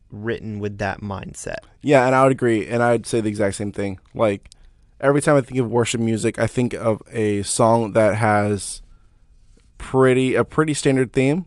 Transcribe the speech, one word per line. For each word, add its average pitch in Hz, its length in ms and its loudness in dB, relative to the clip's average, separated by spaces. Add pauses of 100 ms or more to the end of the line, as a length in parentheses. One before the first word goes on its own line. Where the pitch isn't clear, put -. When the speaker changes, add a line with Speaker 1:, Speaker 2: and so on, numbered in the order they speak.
(100)
Speaker 1:
written 107 500 -8
with 101 180 -8
that 101 220 -6
mindset. - 560 -10 (260)
Speaker 2:
Yeah, 135 240 6
and 131 80 2
I 131 80 4
would 135 100 4
agree, 113 360 0
and 120 140 0
I'd 120 220 2
say 120 160 -2
the 107 80 -2
exact 104 280 -2
same 104 160 -8
thing. 101 260 -6 (160)
Like, 107 340 -2 (520)
every 139 200 2
time 147 160 4
I 135 40 4
think 127 180 -6
of 120 120 0
worship 117 300 0
music, 113 380 0
I 113 80 0
think 120 280 -2
of 110 360 -2
a 104 320 -2
song 113 520 2
that 107 200 4
has 104 680 -2 (960)
pretty, 131 600 2
a 117 80 2
pretty 156 280 -2
standard 131 400 0
theme. 139 340 0